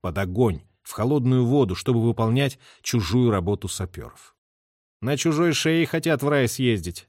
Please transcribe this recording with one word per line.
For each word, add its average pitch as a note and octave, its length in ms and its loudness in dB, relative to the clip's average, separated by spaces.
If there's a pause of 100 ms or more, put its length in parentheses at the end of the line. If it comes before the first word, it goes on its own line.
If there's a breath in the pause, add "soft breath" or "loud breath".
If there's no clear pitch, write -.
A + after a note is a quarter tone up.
под E2+ 160 -6
огонь, F#2+ 460 0 (200)
в - 100 -16
холодную B2+ 520 0
воду, C3 300 2
чтобы A#2+ 260 0
выполнять A#2 580 0 (220 soft breath)
чужую A#2+ 500 0
работу F#2+ 380 0
саперов. - 680 -12 (680)
«На C3+ 160 0
чужой E3 340 2
шее D#3+ 340 2
хотят D#3+ 360 -2
в C#3+ 60 0
рай C#3 200 2
съездить», — G#2 600 -2